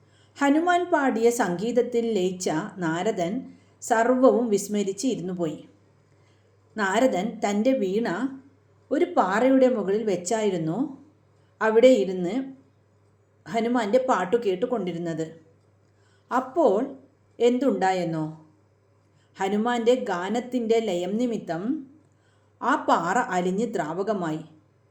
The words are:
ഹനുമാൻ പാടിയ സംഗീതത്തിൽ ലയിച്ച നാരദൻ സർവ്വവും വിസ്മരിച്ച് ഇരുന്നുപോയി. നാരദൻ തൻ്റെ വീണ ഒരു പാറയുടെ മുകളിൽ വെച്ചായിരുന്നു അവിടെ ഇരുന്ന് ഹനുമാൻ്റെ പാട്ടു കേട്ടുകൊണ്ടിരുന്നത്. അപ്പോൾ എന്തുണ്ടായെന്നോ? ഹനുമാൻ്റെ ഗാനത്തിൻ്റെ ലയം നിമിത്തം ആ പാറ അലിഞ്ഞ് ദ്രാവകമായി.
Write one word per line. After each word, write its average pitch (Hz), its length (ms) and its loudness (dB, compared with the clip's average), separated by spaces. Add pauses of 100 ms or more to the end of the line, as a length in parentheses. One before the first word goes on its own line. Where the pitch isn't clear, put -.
(400)
ഹനുമാൻ 330 440 2
പാടിയ 262 460 2
സംഗീതത്തിൽ 233 840 0
ലയിച്ച 185 360 -2 (280)
നാരദൻ 180 760 -2 (280)
സർവ്വവും 240 680 4
വിസ്മരിച്ച് 202 580 -2
ഇരുന്നുപോയി. 175 580 -4 (1120)
നാരദൻ 214 680 0
തൻ്റെ 208 280 2
വീണ 214 360 0 (840)
ഒരു 311 140 0
പാറയുടെ 262 640 4
മുകളിൽ 208 360 0
വെച്ചായിരുന്നു 196 960 -2 (600)
അവിടെ 220 280 6
ഇരുന്ന് 196 640 0 (920)
ഹനുമാൻ്റെ 226 520 0
പാട്ടു 226 380 0
കേട്ടുകൊണ്ടിരുന്നത്. 180 920 -4 (1120)
അപ്പോൾ 262 420 2 (580)
എന്തുണ്ടായെന്നോ? 185 1000 0 (960)
ഹനുമാൻ്റെ 226 580 2
ഗാനത്തിൻ്റെ 226 840 -2
ലയം 185 360 -2
നിമിത്തം 226 680 -4 (760)
ആ 240 120 0
പാറ 240 440 0
അലിഞ്ഞ് 190 560 -2
ദ്രാവകമായി. 170 680 -4 (480)